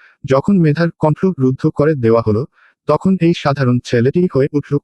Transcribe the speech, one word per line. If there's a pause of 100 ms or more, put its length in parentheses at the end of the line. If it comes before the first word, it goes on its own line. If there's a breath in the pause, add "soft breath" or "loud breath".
(240 soft breath)
যখন
মেধার
কণ্ঠ (180)
রুদ্ধ
করে
দেওয়া
হলো, (460 soft breath)
তখন
এই
সাধারণ
ছেলেটি (100)
হয়ে
উঠল (120)